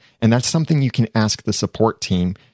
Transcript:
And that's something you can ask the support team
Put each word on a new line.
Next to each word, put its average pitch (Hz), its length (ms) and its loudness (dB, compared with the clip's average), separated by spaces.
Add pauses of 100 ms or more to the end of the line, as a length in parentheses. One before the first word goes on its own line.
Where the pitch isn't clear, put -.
(220)
And 113 120 4
that's 123 140 0
something 160 340 0
you 131 100 0
can - 240 0
ask - 280 0
the 107 100 -2
support - 480 -2
team 90 340 -2 (180)